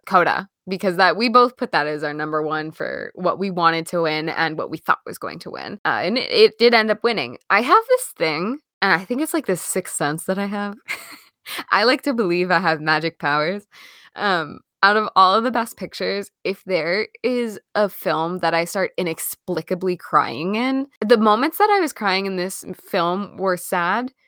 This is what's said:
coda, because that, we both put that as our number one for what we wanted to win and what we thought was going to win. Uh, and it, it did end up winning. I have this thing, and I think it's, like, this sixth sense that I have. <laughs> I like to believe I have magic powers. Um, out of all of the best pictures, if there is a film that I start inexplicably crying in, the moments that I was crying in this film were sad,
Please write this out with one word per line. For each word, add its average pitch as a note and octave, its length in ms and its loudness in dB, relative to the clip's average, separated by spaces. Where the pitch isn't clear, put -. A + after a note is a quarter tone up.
coda, F3 420 2
because F#3 280 -2
that, F3+ 220 4
we A#3+ 120 0
both B3 260 6
put - 160 -6
that D3+ 140 0
as D3+ 180 -6
our D3 120 -6
number D#3 260 -4
one D#3 300 -4
for - 420 -8
what F3+ 240 -2
we G3 140 -4
wanted E3 360 2
to F3 140 -2
win D#3 280 -2
and D#3 280 -2
what - 140 -6
we D#3+ 80 -8
thought - 260 -2
was - 140 -14
going D2+ 200 -10
to - 120 -14
win. - 340 -12
Uh, A2+ 180 0
and G#3 140 -2
it, - 140 -4
it G#3+ 260 6
did A#3 160 6
end A3 160 4
up G#3 140 0
winning. D#3 340 -2
I G3+ 100 4
have F4+ 280 4
this B4+ 160 2
thing, E3+ 400 0
and G3 100 4
I F3+ 140 2
think B3 160 -2
it's, D#4 140 -4
like, D#4 100 0
this F3+ 160 -2
sixth - 340 -6
sense D#3 280 -2
that F#3+ 160 -4
I G3+ 80 -4
have. G3+ 300 -6
<laughs> - 460 -14
I G3 140 4
like C4 200 2
to C#4+ 120 -2
believe F3+ 340 -2
I F3 100 2
have D#3+ 220 -2
magic D#3 380 -2
powers. D#3 480 -2
Um, F3 460 -4
out G#3 140 6
of G#3+ 180 0
all F#3+ 200 6
of A3+ 80 2
the A#3+ 80 -2
best A3+ 260 -4
pictures, F#3+ 540 -6
if G3 200 -4
there F3+ 440 -2
is A#3+ 380 -2
a G#3 120 2
film E3+ 520 -4
that E3 160 0
I E3 100 0
start F#3 320 -4
inexplicably F3+ 1000 -4
crying D#3 600 -2
in, C4+ 320 -2
the A3+ 140 8
moments A3 400 4
that G#4+ 100 4
I G4+ 100 4
was D#4+ 140 0
crying G3 320 -2
in F#3+ 100 -4
this F3+ 300 -6
film F3+ 480 -2
were F3+ 200 0
sad, F#3+ 540 -2